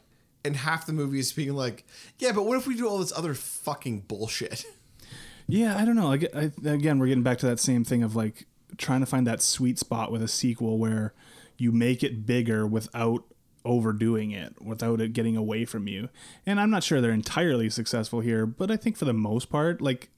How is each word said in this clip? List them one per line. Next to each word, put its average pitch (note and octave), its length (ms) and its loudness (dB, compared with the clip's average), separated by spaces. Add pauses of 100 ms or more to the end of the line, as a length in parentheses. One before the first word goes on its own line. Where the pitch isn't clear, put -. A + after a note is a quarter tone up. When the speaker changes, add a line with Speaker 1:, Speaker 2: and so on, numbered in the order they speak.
(440)
Speaker 1:
And C#3+ 120 -2
half D#3 300 -2
the D#3 80 -4
movie C#3+ 240 0
is C3 140 -2
being C#3 220 -2
like, B2+ 300 -4 (340)
"Yeah, B3+ 140 0
but G3+ 140 2
what B3 100 2
if C4 100 -2
we C4 80 -2
do A#3 140 -2
all G3+ 100 0
this F3 180 -2
other D#3+ 180 -2
fucking B2+ 760 -6
bullshit?" - 640 -6
<laughs> - 40 -20 (800)
Speaker 2:
Yeah, G#3 240 2
I G#3 80 4
don't A#3 120 4
know. G3+ 100 4
Like, C#3+ 260 2
I, D3 200 -2 (120)
again, D3 360 2
we're C3 80 4
getting B2+ 160 4
back B2 140 2
to - 80 0
that A#2+ 120 2
same B2 240 2
thing A#2+ 220 2
of, G#2+ 100 -2
like, A2 320 -2 (320)
trying C3 220 0
to C3 60 2
find B2+ 200 2
that A2+ 160 0
sweet - 380 0
spot A2+ 320 -4
with A2+ 100 -2
a A2 60 -2
sequel A2+ 500 0
where A2 340 0 (460)
you A#2+ 140 2
make A#2+ 320 2
it A#2 200 -4
bigger A2+ 440 2
without A2+ 560 -2 (400)
overdoing A2 640 0
it, F#2+ 320 -10
without A2+ 380 -2
it A2+ 120 0
getting A2+ 240 0
away A2 280 -2
from G#2 240 -6
you. G2 200 -6 (380)
And G3+ 140 2
I'm G#3+ 100 4
not G#3 140 2
sure C#3+ 160 2
they're A#2 100 4
entirely A2+ 580 2
successful A2+ 520 -2
here, A2+ 260 2
but A2+ 240 -4
I A3 60 2
think G#3+ 200 -2
for D#3+ 100 -2
the B2+ 60 2
most A2 380 0
part, D#3+ 320 0
like, C3+ 340 -2